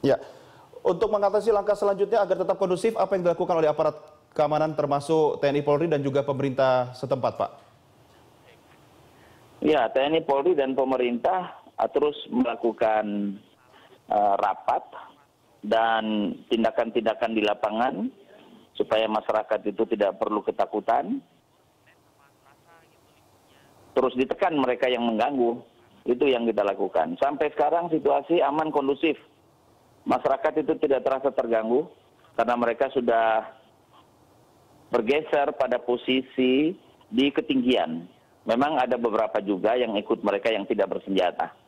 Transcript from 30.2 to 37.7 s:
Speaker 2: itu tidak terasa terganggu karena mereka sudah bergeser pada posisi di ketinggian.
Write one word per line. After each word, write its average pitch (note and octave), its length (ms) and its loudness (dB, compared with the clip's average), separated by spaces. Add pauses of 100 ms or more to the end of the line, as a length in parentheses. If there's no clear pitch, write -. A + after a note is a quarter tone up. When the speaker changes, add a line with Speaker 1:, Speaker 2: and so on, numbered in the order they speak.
Speaker 2:
itu D#3 160 0
tidak C3+ 240 2
terasa C3+ 240 0
terganggu A#2 560 0 (480)
karena A#2+ 240 0
mereka A#2+ 320 0
sudah A2+ 560 2 (1400)
bergeser C#3+ 640 0
pada B2 240 -2
posisi C3 960 0 (320)
di C3+ 240 0
ketinggian. A#2 720 0 (400)